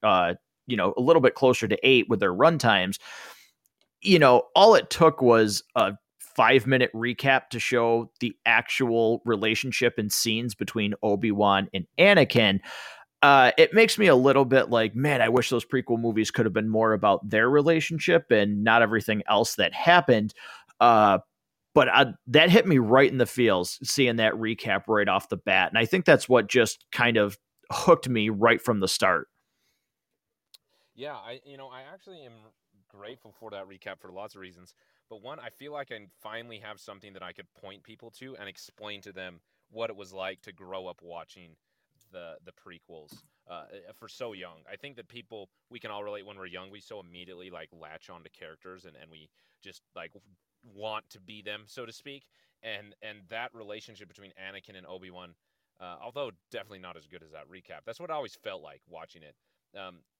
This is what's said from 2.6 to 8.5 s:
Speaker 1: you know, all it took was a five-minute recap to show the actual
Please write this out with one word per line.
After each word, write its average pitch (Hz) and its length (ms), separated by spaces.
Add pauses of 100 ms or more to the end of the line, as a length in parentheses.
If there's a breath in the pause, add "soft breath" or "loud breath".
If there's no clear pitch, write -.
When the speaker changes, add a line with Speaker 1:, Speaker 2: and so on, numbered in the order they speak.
Speaker 1:
you 185 180
know, 127 240 (120)
all 208 200
it - 160
took 156 280
was 113 440 (120)
a 104 180 (260)
five-minute 127 760
recap 123 560
to 120 100
show 117 600
the 120 260
actual 117 800